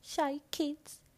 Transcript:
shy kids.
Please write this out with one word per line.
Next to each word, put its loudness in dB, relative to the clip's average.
shy 0
kids. -4